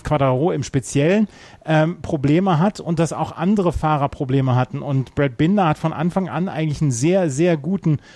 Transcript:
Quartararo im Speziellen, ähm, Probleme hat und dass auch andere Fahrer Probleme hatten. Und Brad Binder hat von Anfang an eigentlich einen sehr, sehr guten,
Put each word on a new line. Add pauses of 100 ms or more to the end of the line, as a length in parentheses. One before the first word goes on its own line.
Quartararo
im
Speziellen, (360)
ähm,
Probleme
hat
und
dass
auch
andere
Fahrer
Probleme
hatten.
Und
Brad
Binder
hat
von
Anfang
an
eigentlich
einen
sehr,
sehr
guten, (160)